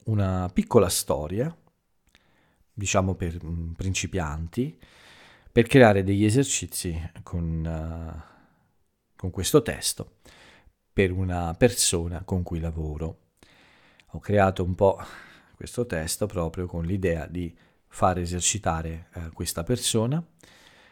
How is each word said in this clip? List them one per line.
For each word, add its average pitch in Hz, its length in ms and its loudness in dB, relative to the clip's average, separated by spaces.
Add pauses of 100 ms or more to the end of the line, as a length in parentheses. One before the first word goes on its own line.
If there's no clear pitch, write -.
una 92 480 0
piccola 104 380 6
storia, 92 640 -4 (1160)
diciamo 95 440 0
per, 87 280 -6
mm, 85 300 -6
principianti, 90 1080 -4 (720)
per 117 160 4
creare 104 380 8
degli 98 220 2
esercizi 98 720 0 (220)
con, 82 420 -4
eh, 80 580 -8 (920)
con 92 140 -6
questo 98 320 2
testo - 560 -6 (760)
per 92 200 2
una 90 420 -2
persona 85 720 0
con 92 180 -2
cui 85 180 -6
lavoro. 80 680 -6 (800)
Ho 80 100 -12
creato 95 440 2
un 90 120 -2
po' 98 240 4 (580)
questo - 300 -6
testo 82 400 -4
proprio 90 400 -4
con 85 180 -6
l'idea 85 420 0
di 85 300 -8 (360)
far 92 260 2
esercitare, 85 960 -2
eh, 82 200 -10
questa 85 320 -6
persona, 123 600 0 (680)